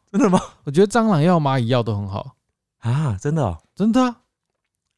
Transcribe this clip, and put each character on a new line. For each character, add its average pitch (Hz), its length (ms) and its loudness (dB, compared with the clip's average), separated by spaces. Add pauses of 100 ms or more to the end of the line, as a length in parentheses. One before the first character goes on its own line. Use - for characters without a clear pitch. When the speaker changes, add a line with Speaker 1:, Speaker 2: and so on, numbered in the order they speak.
(100)
Speaker 1:
真 202 100 -2
的 233 80 4
吗？ 180 120 2 (240)
Speaker 2:
我 151 60 -10
觉 143 100 2
得 208 60 6
蟑 226 220 0
螂 160 140 2
药、 175 160 4
蚂 135 220 0
蚁 113 80 -2
药 123 140 2
都 110 120 -2
很 101 140 -6
好。 101 260 -10 (440)
Speaker 1:
啊， 123 420 -2
真 147 140 -4
的 160 80 0
哦？ 87 160 -4 (160)
Speaker 2:
真 214 180 0
的 254 100 2
啊。 247 140 -2 (800)